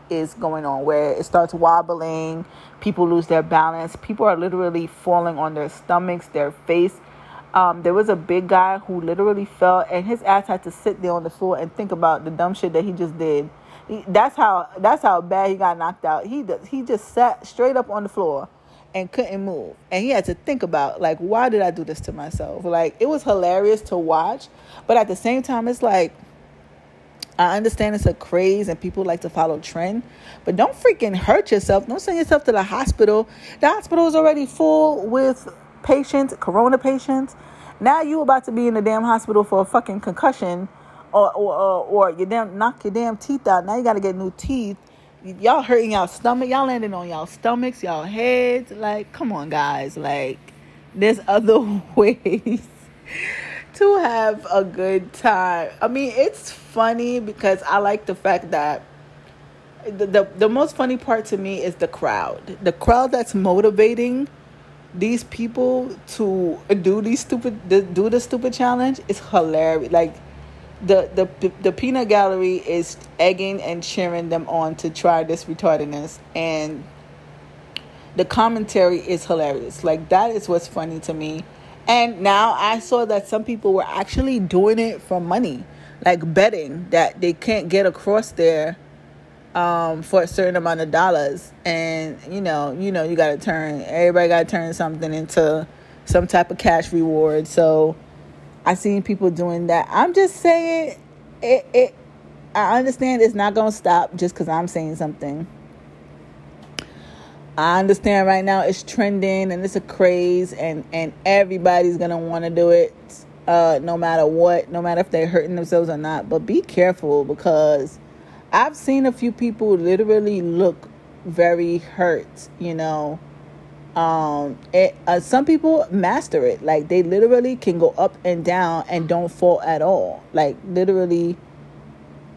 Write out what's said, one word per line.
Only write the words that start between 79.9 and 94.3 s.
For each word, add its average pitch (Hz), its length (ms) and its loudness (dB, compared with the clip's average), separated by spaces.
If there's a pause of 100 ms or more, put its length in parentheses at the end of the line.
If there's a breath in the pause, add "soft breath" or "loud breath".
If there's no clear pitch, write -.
that 214 220 4
is 208 160 -6
what's 170 200 -2
funny 160 340 -8
to 165 120 -8
me. 156 300 -8 (440 loud breath)
And 233 340 2
now 202 320 4
I 214 260 -2
saw 240 260 0
that 202 220 -2
some 220 160 -4
people 214 300 0
were 185 120 0
actually 254 540 -2
doing 196 400 4
it 226 220 -4
for 180 180 -4
money, 175 460 -4 (400 loud breath)
like, 165 280 0
betting 175 580 0
that 165 280 2
they 175 140 0
can't 202 340 -4
get 196 180 2
across 208 460 -2
there, 165 460 0 (760)
um, 170 480 0
for 190 180 2
a 170 60 0
certain 185 280 0
amount 165 240 -2
of 156 120 -6
dollars. 160 600 0 (140)
And, 165 520 -4 (140)
you 196 80 -8
know, 151 320 -2
you 190 200 -6
know, 170 120 -2
you 165 120 -4
gotta 151 220 2
turn, 156 480 -4
everybody 175 440 2
gotta 170 160 4